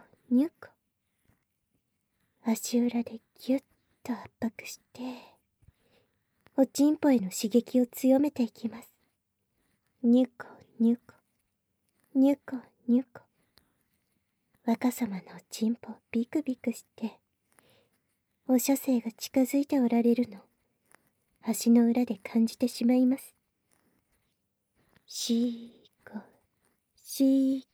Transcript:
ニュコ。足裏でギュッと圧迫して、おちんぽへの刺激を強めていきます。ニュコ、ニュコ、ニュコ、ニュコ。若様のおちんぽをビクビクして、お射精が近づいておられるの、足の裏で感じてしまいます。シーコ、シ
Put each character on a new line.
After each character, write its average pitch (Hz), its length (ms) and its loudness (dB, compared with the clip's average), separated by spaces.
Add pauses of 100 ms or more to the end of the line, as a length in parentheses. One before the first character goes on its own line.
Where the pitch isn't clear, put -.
(320)
ニ 254 140 4
ュ 339 40 -4
コ。 - 200 -18 (1700)
足 233 360 -2
裏 240 240 -2
で 226 160 -14 (200)
ギ 262 180 -2
ュ - 20 -6
ッ - 40 -10 (380)
と 247 120 -10
圧 - 260 -12
迫 - 260 -8
し - 140 -16 (140)
て、 - 80 -18 (1500)
お 269 100 4
ち 285 240 2
ん 311 80 0
ぽ 294 140 2
へ 240 80 4
の 185 100 -4
刺 - 200 -6
激 240 300 2
を 247 60 4
強 262 340 2
め 294 120 0
て - 100 -6
い 226 80 -2
き - 180 -12
ま 233 140 -12
す。 - 80 -20 (1120)
ニ 247 240 4
ュ - 100 -20
コ、 - 100 -16 (320)
ニ 226 140 4
ュ - 20 0
コ、 - 180 -14 (1000)
ニ 269 180 4
ュ 277 140 0
コ、 262 120 -10 (300)
ニ 240 140 2
ュ - 100 -16
コ。 - 100 -20 (1400)
若 240 260 0
様 202 260 -6
の 180 60 -12 (120)
お 175 40 -18 (100)
ち - 180 -4
ん 233 80 -2
ぽ - 160 -16
を - 40 -18 (160)
ビ 233 160 -2
ク 311 160 -4
ビ 254 120 -6
ク - 160 -6
し - 140 -18 (100)
て、 - 240 -10 (1300)
お 254 120 2
射 277 180 0
精 247 240 -2
が 226 100 -8
近 - 300 -4
づ 262 160 0
い 277 80 0
て 285 140 0
お 240 100 2
ら 233 140 2
れ 233 100 4
る 233 160 0
の、 196 100 -18 (1040)
足 226 300 0
の 233 160 6
裏 240 180 0
で 220 140 -8
感 - 260 0
じ - 120 -8
て 247 100 -2
し - 180 -6
ま 240 80 4
い 254 140 4
ま 269 100 0
す。 - 180 -20 (1700)
シ 233 680 -4 (320)
ー - 40 -20
コ、 214 120 -12 (760)
シ 269 800 0